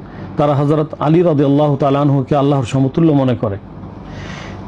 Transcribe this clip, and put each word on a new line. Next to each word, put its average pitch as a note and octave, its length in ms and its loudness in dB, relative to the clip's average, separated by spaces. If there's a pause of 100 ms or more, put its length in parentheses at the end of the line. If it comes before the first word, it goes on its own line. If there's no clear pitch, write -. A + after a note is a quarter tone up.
(380)
তারা D3 180 2
হযরত D3 440 0
আলী D#3+ 220 4
রাদিয়াল্লাহু D3 540 2
তাআলা C#3 240 2
আনহুকে C#3+ 360 2
আল্লাহর C#3 280 2
সমতুল্য C3+ 500 2
মনে C3 220 2
করে G2+ 220 -4 (1120)